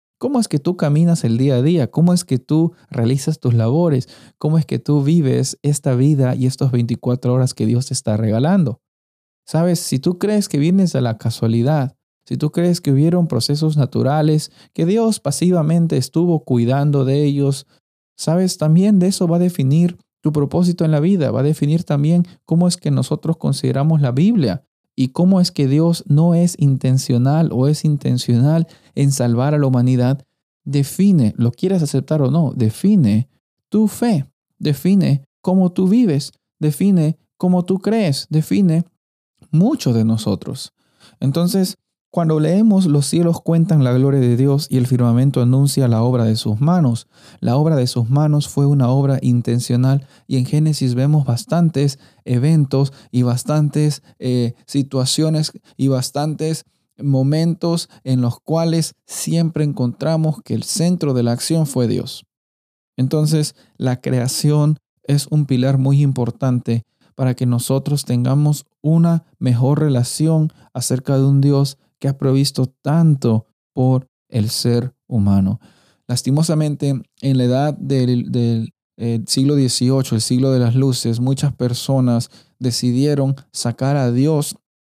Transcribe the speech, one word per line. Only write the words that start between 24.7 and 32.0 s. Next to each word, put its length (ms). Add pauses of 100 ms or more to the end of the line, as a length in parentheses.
y 140
cómo 300
es 120
que 160
Dios 400
no 260
es 240
intencional 920
o 160
es 160
intencional 800 (300)
en 160
salvar 420
a 40
la 100
humanidad. 580 (380)
Define, 720
lo 160
quieras 320
aceptar 360